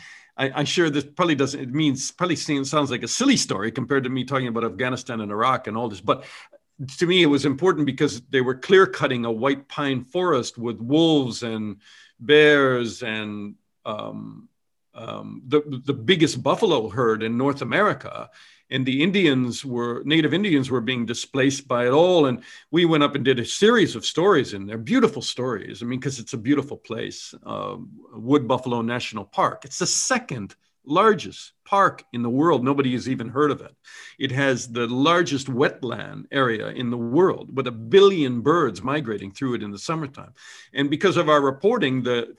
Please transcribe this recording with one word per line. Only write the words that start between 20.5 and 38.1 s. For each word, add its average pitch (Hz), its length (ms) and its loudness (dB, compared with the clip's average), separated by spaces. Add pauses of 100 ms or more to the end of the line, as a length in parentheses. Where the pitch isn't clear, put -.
were 127 120 0
being 120 240 -2
displaced 135 640 -2
by 123 200 0
it 123 40 2
all. 170 340 6
And 127 180 -2 (260)
we 175 160 2
went 160 160 4
up 143 140 2
and 131 80 -4
did 127 160 4
a 113 60 -4
series 208 500 4
of 110 100 -10
stories 160 480 2
in 98 140 -10
there, 110 100 -8
beautiful 147 440 0
stories. 113 600 -6
I 120 40 -10
mean, 127 160 -6
'cause 139 180 -6
it's - 140 -12
a 131 40 -6
beautiful 135 400 -2
place, - 560 -10 (120)
um, 98 440 -8 (240)
Wood 120 340 2
Buffalo 120 340 -2
National 113 420 -6
Park. - 400 -2
It's - 160 -12
the 175 80 0
second 143 680 -4 (340)
largest 180 640 0 (140)
park 185 380 2 (100)
in 120 100 -4
the 120 60 -2
world. 139 340 2
Nobody 135 300 0
has 113 160 -4
even 120 180 -4
heard 139 240 0
of - 80 -4
it. - 160 -20 (440)
It 131 120 -4
has 127 400 0
the 120 160 -2
largest 143 600 0
wetland 113 840 -4
area 113 380 0
in 120 200 -6
the 123 80 -4
world 123 580 0
with 127 120 -2
a 120 40 -6
billion 131 680 4